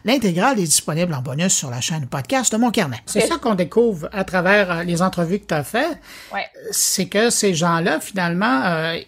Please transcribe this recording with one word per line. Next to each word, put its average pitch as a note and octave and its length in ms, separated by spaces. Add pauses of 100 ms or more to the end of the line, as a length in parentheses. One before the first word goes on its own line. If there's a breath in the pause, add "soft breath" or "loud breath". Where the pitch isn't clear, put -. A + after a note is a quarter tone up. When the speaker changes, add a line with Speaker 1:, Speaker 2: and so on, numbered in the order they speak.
Speaker 1:
L'intégrale A3 560
est - 20
disponible E3 500
en C3 100
bonus D3 300
sur C#3 180
la A#2+ 100
chaîne D3+ 260
podcast G#3 460
de A3 40
Mon A#3 140
Carnet. D3 360
C'est A3 180
Speaker 2:
Ok. D4+ 80
Speaker 1:
ça E4+ 60
qu'on G#3+ 180
découvre F3+ 560
à G3 100
travers, F#3 480
euh, E3+ 140
les F3 180
entrevues F#3 380
que - 60
t'as D3+ 180
faites. C#4+ 340 (340 loud breath)
Speaker 2:
Ouais. G3 140 (240)
Speaker 1:
C'est - 380
que A3+ 220
ces G#3 220
gens-là, E3+ 460
finalement, G3 640
euh, E3 440